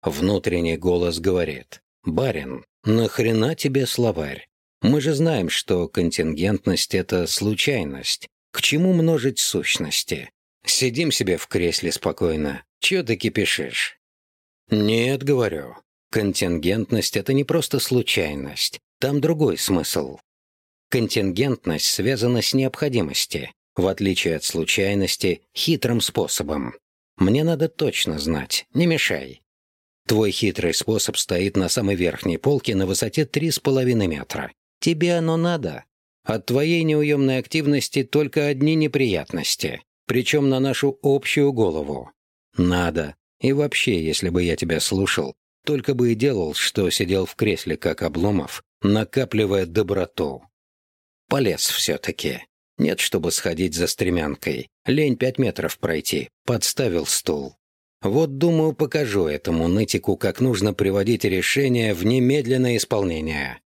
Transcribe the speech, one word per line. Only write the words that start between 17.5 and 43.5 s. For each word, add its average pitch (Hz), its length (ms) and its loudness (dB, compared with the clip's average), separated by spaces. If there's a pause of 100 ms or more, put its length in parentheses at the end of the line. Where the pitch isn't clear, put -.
случайность. 76 1000 -2 (200)
Там 143 200 0
другой 151 380 2
смысл. 76 580 -2 (720)
Контингентность 104 960 0
связана 120 560 0
с - 140 -2
необходимостью, 127 960 -2 (260)
в 90 100 2
отличие 95 500 0
от - 80 -8
случайности, 95 960 0 (120)
хитрым - 460 0
способом. 73 720 -4 (440)
Мне 110 260 4
надо 160 240 0
точно - 500 -2
знать, 73 540 -4
не 175 140 4
мешай. 76 560 -2 (680)
Твой 107 240 2
хитрый 85 420 0
способ - 420 -2
стоит 98 400 0
на 95 120 2
самой 101 260 0
верхней 87 420 0
полке 131 380 0
на 95 100 2
высоте 113 420 0
три 156 260 -2
с - 80 -4
половиной 123 480 2
метра. - 420 -8 (300)
Тебе 170 340 2
оно 165 220 2
надо? 165 480 -2 (400)
От 110 220 -2
твоей 156 360 2
неуёмной 147 560 2
активности 143 640 0
только 147 460 0
одни 143 260 2
неприятности, 117 1080 0 (240)
причём 139 420 2
на 131 100 2
нашу 135 460 0
общую 143 480 2
голову. 76 580 -2 (460)
Надо. 85 580 2 (260)
И 131 120 2